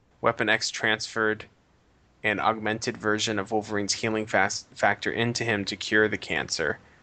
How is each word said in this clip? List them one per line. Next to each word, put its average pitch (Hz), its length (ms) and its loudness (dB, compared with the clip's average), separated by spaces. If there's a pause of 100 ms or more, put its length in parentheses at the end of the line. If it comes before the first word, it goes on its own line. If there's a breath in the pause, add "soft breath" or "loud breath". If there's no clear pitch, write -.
(200)
Weapon 117 300 2
X 110 200 2
transferred 110 760 0 (760)
an 104 160 0
augmented 110 600 0
version 107 400 0
of 98 120 -4
Wolverine's 104 440 -2
healing 110 320 -2
fast 101 480 2
factor 101 360 0
into 117 320 0
him 107 220 0
to 107 100 -6
cure 107 320 2
the 104 120 -2
cancer. 76 600 -2 (240 soft breath)